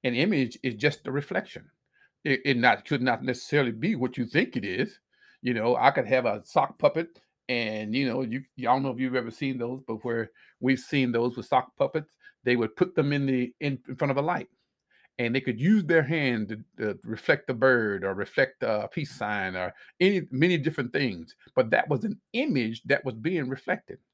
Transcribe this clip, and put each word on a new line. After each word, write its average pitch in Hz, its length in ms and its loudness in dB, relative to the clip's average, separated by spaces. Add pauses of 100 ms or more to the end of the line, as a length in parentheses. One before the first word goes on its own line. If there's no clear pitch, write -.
An 123 120 0
image 139 480 0
is 120 100 -2
just 139 320 -2
a - 60 -6
reflection. 165 580 -6 (540)
It, 139 220 0
it 135 120 2
not, 117 280 4
could 127 180 0
not 123 200 0
necessarily 127 500 -2
be 113 220 -2
what 123 220 -4
you 120 80 -2
think 170 300 0
it 98 100 -4
is. 95 360 -4 (420)
You 123 100 0
know, 117 220 2
I 123 160 6
could 120 160 -2
have 127 180 2
a 107 200 0
sock - 340 0
puppet, 160 400 0 (300)
and, 110 460 -2
you 135 100 2
know, 127 180 -2
you, 123 200 -6 (160)
I 123 40 -8
don't 131 200 2
know 135 80 -2
if 117 80 -8
you've 127 160 -2
ever 117 160 -2
seen 131 260 -4
those, 123 300 -6
but 110 160 -8
where 117 280 -4 (280)
we've 127 180 2
seen 131 360 0
those 120 240 0
with 110 80 -10
sock 127 320 0
puppets, 151 340 -2 (320)
they 123 140 2
would 110 180 -2
put 254 180 2
them 143 200 2
in 143 120 0
the, 127 360 0
in, 139 260 -2
in 127 80 -8
front 139 160 0
of 131 60 0
a 143 40 0
light, 156 280 -4 (680)
and 117 160 -2
they 135 60 0
could 120 180 -4
use 180 280 4
their 160 180 4
hand 123 460 0
to, 110 80 -8 (200)
to 107 280 -4
reflect 113 420 0
the 135 60 -4
bird 113 500 2
or 95 100 -2
reflect 101 500 -2
a 104 280 -2
peace - 240 -6
sign 101 400 -4
or 90 180 -4 (280)
any, 185 280 4
many 165 280 2
different 147 340 -4
things. 101 460 -4 (180)
But 117 140 2
that - 180 2
was 131 160 0
an - 160 -6 (140)
image 139 500 -2
that 139 220 0
was 120 100 -4
being 143 320 -2
reflected. - 520 -6 (140)